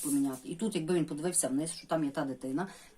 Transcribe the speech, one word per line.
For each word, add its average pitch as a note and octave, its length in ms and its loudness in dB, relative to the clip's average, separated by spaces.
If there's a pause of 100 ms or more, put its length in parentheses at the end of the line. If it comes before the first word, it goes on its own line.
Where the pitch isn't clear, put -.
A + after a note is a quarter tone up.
поміняти. C#3 460 2
І F3+ 60 -6
тут, G#3+ 200 -2
якби E3 200 2
він E3 100 4
подивився D3+ 440 0
вниз, D3 240 0
що - 140 -14
там D#3+ 180 2
є C#3+ 60 0
та C#3+ 140 -2
дитина, C3+ 440 -4 (300)